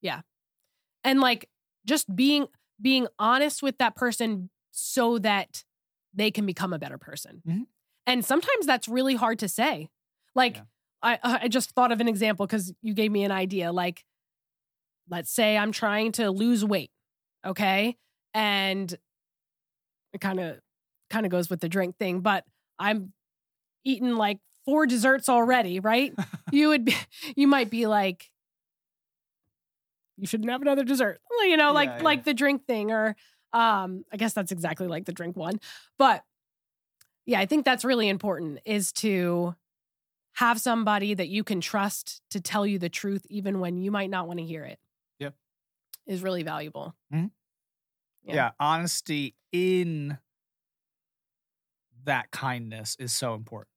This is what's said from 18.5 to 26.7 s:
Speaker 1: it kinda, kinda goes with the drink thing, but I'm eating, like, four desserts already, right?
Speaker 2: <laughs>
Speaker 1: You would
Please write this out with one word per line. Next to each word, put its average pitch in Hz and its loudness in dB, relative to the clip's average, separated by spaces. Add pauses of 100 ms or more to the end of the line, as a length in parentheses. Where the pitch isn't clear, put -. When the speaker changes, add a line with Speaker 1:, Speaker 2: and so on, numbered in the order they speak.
Speaker 1:
it 202 -12
kinda, 185 -6 (500)
kinda 214 -2
goes 180 0
with 175 -6
the 170 -4
drink 185 -2
thing, 185 -4
but 196 0 (340)
I'm 196 -2 (720)
eating, 247 0
like, 208 0 (240)
four 302 4
desserts 247 2
already, 233 4
right? 233 2
Speaker 2:
<laughs> - -8
Speaker 1:
You 294 6
would 294 4